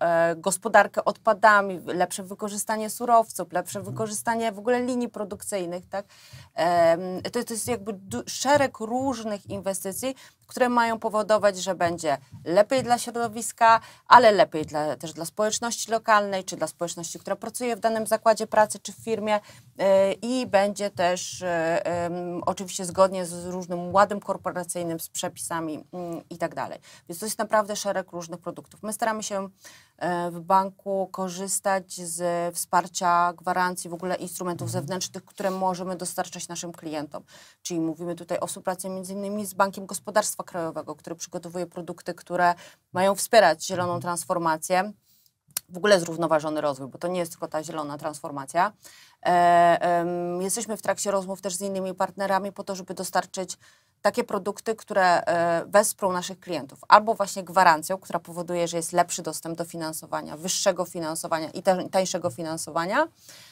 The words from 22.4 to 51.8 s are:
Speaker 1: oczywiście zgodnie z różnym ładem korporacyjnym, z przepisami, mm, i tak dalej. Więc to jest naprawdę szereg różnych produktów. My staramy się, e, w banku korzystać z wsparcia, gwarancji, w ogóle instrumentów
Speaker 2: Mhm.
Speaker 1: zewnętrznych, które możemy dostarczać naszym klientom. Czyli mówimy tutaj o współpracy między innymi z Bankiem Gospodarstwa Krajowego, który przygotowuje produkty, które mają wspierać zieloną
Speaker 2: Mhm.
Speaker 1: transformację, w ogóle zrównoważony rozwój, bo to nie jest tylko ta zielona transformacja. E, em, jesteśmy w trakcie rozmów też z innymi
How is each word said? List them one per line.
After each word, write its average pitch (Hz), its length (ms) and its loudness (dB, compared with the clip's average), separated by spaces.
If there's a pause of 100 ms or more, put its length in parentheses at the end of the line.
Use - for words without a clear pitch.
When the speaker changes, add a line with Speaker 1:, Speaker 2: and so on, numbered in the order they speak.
Speaker 1:
oczywiście 190 380 -4
zgodnie 185 420 2
z 175 200 -10
różnym 180 480 -6
ładem 202 260 4
korporacyjnym, 170 800 -6
z - 80 -10
przepisami, 165 840 -6
mm, 175 280 -8 (100)
i 170 80 -14
tak 165 160 -4
dalej. 104 240 -8 (300)
Więc 170 100 -12
to 220 80 -6
jest 208 120 -6
naprawdę 208 380 0
szereg 190 360 -4
różnych 175 280 -10
produktów. - 420 -14
My 220 100 -6
staramy 220 300 -2
się, 196 260 -6 (500)
e, 175 320 -2
w 170 100 -10
banku 190 720 0
korzystać 190 800 -4
z 175 600 -4
wsparcia, 175 800 2
gwarancji, 180 580 -2
w 170 40 -6
ogóle 180 200 -4
instrumentów 175 540 -6
Speaker 2:
Mhm. 180 140 -2
Speaker 1:
zewnętrznych, 185 420 -8
które 196 260 -4
możemy 185 460 -2
dostarczać 180 520 -8
naszym 175 240 -10
klientom. 151 500 -10 (400)
Czyli 170 180 -4
mówimy 165 340 -4
tutaj 175 260 -6
o 185 60 -2
współpracy 185 420 -6
między 190 240 -8
innymi 202 340 -6
z 185 80 -12
Bankiem 196 320 -2
Gospodarstwa 202 580 -2
Krajowego, 156 520 -8
który 165 200 -12
przygotowuje 175 500 -8
produkty, 170 480 -10
które 175 400 2 (380)
mają 196 220 2
wspierać 196 520 6
zieloną 175 280 -2
Speaker 2:
Mhm. 170 80 -4
Speaker 1:
transformację, 175 880 -2 (760)
w 175 80 -14
ogóle 190 240 6
zrównoważony 160 600 0
rozwój, 139 280 -4
bo 117 100 -18
to 175 100 -6
nie 180 120 -4
jest 165 120 -6
tylko - 160 -10
ta 156 140 -6
zielona 151 360 -8
transformacja. 151 760 -4 (540)
E, - 20 4 (520)
em, 175 600 0
jesteśmy 202 340 -4
w - 60 -14
trakcie 196 280 -2
rozmów 190 300 -2
też 190 140 -6
z 180 60 -8
innymi 190 340 -4